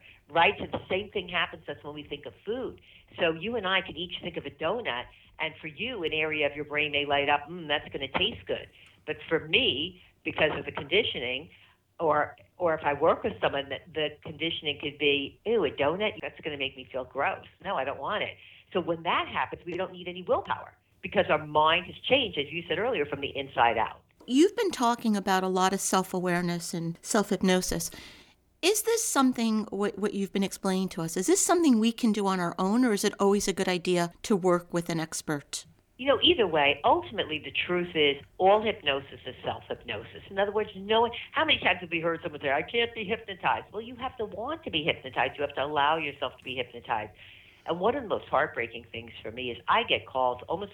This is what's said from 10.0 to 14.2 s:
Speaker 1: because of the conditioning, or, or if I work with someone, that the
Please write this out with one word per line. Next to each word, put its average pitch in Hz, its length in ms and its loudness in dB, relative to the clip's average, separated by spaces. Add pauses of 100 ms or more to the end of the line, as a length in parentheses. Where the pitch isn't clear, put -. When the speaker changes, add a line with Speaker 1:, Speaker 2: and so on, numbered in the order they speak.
Speaker 1:
because 156 340 -2
of 143 80 -8
the 139 60 -8
conditioning, 147 800 -4 (480)
or, 151 380 0 (220)
or 170 160 2
if 151 100 -6
I 147 80 2
work 160 320 4
with 214 160 -4
someone, 139 300 -2
that 139 220 -10
the 151 300 -4